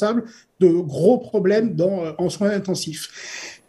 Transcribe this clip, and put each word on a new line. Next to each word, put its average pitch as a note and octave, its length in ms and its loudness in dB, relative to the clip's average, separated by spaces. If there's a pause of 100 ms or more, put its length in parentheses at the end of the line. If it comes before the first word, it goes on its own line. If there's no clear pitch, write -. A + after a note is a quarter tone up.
(600)
de F#3 100 8
gros E3 480 2
problèmes G#3+ 560 0
dans, F3 320 0
euh, D#3+ 120 -6
en F3 120 -2
soins G3+ 220 0
intensifs. - 1080 -8 (120)